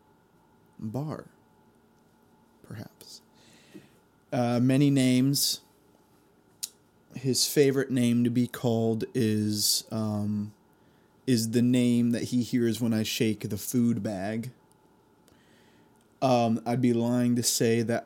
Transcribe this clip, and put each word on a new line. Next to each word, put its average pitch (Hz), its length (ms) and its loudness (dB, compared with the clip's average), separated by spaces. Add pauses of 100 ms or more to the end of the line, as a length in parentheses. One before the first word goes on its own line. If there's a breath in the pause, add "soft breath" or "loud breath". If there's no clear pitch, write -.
(760)
Bar, 123 480 -8 (1400)
perhaps. - 540 -18 (1120 loud breath)
Uh, 120 280 0
many 135 320 4
names. 131 720 0 (1500)
His 127 320 -2
favorite 135 420 2
name 120 360 2
to 117 40 0
be 120 160 0
called 113 600 0 (100)
is, 107 760 0
um, 104 640 -4 (720 soft breath)
is 113 240 0
the 120 140 2
name 120 480 2
that 110 140 -2
he 120 180 -2
hears 117 360 0
when 117 140 0
I 110 80 0
shake 110 480 -2
the 104 80 -6
food 117 460 0
bag. 110 480 -6 (1700 soft breath)
Um, 117 420 2
I'd 120 180 -2
be 123 120 4
lying 120 440 2
to 117 60 -2
say 117 380 2
that 113 240 -2